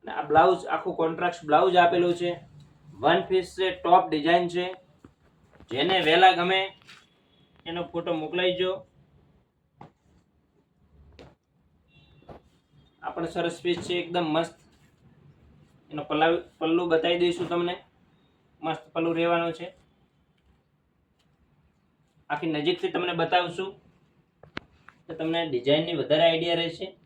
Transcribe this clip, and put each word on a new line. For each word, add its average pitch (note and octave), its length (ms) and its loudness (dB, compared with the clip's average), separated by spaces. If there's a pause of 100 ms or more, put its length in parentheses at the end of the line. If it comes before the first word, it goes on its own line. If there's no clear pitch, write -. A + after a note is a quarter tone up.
અને D3 180 -14
આ D3 100 -6
બ્લાઉઝ, D3 340 6 (100)
આખું D#3+ 280 -6
કોન્ટ્રાસ્ટ E3 480 -4
બ્લાઉઝ F3+ 340 4
આપેલું F3 380 2
છે. F3 100 -2 (720)
વન E3+ 160 4 (100)
પીસ F#3 180 0 (100)
છે, F#3+ 100 -2 (100)
ટોપ F3 320 4
ડિઝાઇન E3 440 2
છે. F3+ 120 -2 (1040)
જેને E3+ 240 0 (120)
વહેલા F3 320 8
ગમે F#3+ 200 0 (1040)
એનો E3+ 160 -8 (100)
ફોટો E3 200 -6 (100)
મોકલાઈ F3+ 380 -2
જો. F#3 120 0 (4000)
આ D#3 100 -8
પણ E3 200 -6
સરસ E3+ 300 -4
પીસ E3+ 240 0
છે, F3+ 60 -4 (100)
એકદમ E3+ 320 -4
મસ્ત. E3 220 -2 (1300)
એનો D3+ 180 -8
પલ્લા-, E3 340 2 (160)
પલ્લુ E3 320 0
બતાવી E3+ 320 2
દઈશું F3 260 -2
તમને, F3 260 -2 (840)
મસ્ત D#3+ 220 -6 (100)
પલ્લુ E3 260 -2
રહેવાનો E3+ 300 0 (100)
છે. E3+ 80 -12 (2500)
આખી D3 240 -4
નજીકથી D#3+ 400 -2
તમને F3 280 -4
બતાવશું F3+ 500 -2 (1300)
તો E3 140 -12
તમને E3 200 -4 (100)
ડિઝાઇનની D3 500 0
વધારે D3+ 280 2
આઈડિયા E3+ 340 0
રહેશે. E3+ 260 -6 (180)